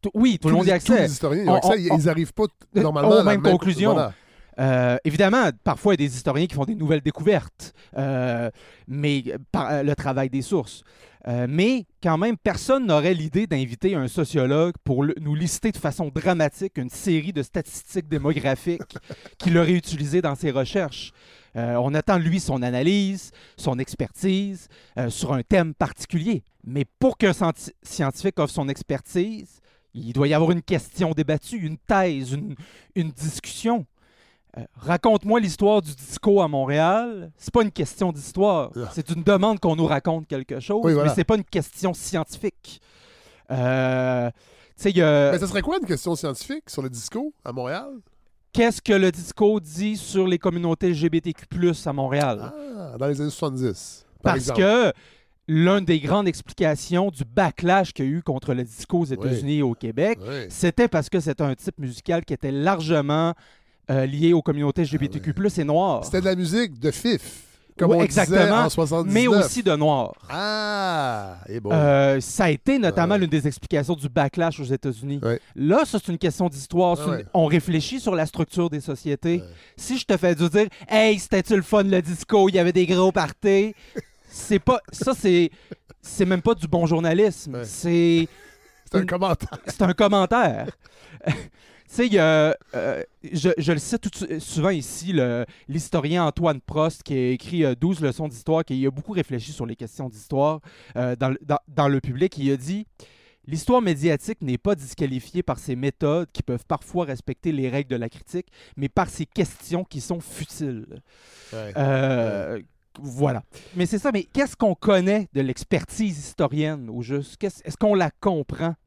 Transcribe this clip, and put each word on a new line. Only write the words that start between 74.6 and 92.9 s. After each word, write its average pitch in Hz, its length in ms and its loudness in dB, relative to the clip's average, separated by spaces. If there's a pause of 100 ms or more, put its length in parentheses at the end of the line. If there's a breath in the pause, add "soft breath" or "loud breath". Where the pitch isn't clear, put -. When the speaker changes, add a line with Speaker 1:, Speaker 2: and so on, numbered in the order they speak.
Speaker 1:
aux 143 40 -6
États-Unis. 131 580 -4
Speaker 2:
Ouais. 117 180 -2 (160 soft breath)
Speaker 1:
Là, 190 280 2
ça, 233 140 -4
c'est 185 140 -4
une 165 60 -4
question 175 300 -2
d'histoire. 170 520 0
Speaker 2:
Ah - 40 -8
Speaker 1:
C'est 175 60 -2
une 135 60 -2
Speaker 2:
ouais. - 80 -8 (100)
Speaker 1:
on 165 120 4
réfléchit 160 520 0
sur 208 160 -2
la 160 120 0
structure 170 440 -2
des 147 100 -6
sociétés. 156 600 -4
Speaker 2:
Ouais. 90 60 -18 (300 loud breath)
Speaker 1:
Si 254 220 -6
je - 80 -6
te 196 100 2
fais 175 200 2
dire, « 170 120 2 (400 loud breath)
Hey, 214 300 4
c'était-tu 196 380 0
le 190 60 4
fun, 208 200 4
le 190 200 4
disco, 190 460 2
il 175 60 0
y 190 60 6
avait 175 120 2
des 180 140 4
gros 185 240 4
parties », 196 640 0 (320 loud breath)
Speaker 2:
<laughs> - 220 -20
Speaker 1:
c'est - 320 0
pas, 254 180 2 (140)
ça, - 220 -2
c'est, 175 360 4 (500 loud breath)
c'est - 240 -2
même 180 180 2
pas 233 120 2
du 160 140 -6
bon 170 180 2
journalisme. 165 680 2
Speaker 2:
Ouais. 120 80 -8
Speaker 1:
C'est 170 640 2 (600 soft breath)
Speaker 2:
C'est - 80 2
un - 20 4
Speaker 1:
une 185 60 -2
Speaker 2:
commentaire. 180 600 -4
Speaker 1:
C'est - 160 -2
un 180 100 4
commentaire. 190 760 2 (580 loud breath)
<laughs> 147 60 0 (560 loud breath)
Tu - 80 -12
sais, 247 100 2
il 208 80 0
y 196 40 6
a, 160 380 4 (180)
euh, 90 280 -2 (320)